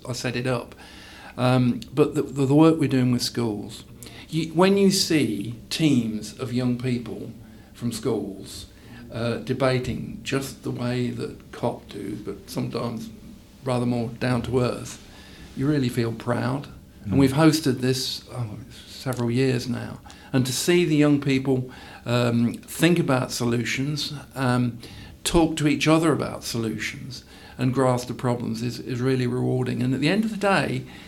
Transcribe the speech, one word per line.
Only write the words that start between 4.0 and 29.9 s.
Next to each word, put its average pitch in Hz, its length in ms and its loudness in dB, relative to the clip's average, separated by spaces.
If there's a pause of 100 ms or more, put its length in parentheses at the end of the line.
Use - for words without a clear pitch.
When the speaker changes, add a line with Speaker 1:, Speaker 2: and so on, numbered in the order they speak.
Speaker 1:
you, 165 240 -4
when 190 240 6
you 196 140 6
see 117 680 0 (100)
teams 113 720 0
of 120 140 -6
young 123 240 0
people 113 540 -4 (420)
from 117 180 -6
schools, 98 760 -6 (440)
uh, 117 260 -2
debating - 840 -2
just - 400 -4
the 127 80 -6
way 123 380 -2
that - 420 -10
cop - 380 -6
do, - 260 -10 (100)
but - 240 -12
sometimes 117 600 -6 (560)
rather 123 200 0
more 120 220 0 (120)
down 123 240 0
to 120 180 0
earth, - 440 -4 (520)
you 135 100 0
really 139 220 2
feel 117 240 0
proud. 123 540 -2 (360)
And 104 100 -4
Speaker 2:
Mm. 131 40 4
Speaker 1:
we've 135 160 6
hosted 151 480 4
this, - 500 -2
oh, 110 260 -8 (300)
several 120 440 -4
years 123 360 2
now. 113 320 -6 (320)
And 131 140 4
to 127 80 -2
see 175 320 4
the 156 100 2
young 147 240 6
people, 135 500 0 (360)
um, 120 480 2
think - 460 2
about 131 320 0
solutions, 127 840 -2 (220)
um, 123 420 2 (460)
talk 160 340 4
to 147 100 2
each 143 200 2
other 160 260 6
about 117 300 -4
solutions, 117 800 -6 (340)
and 127 160 2
grasp 127 340 2
the 123 60 -6
problems 113 480 -2
is, 120 180 -6
is 120 220 -6
really 127 260 2
rewarding. 123 540 0
And 127 120 2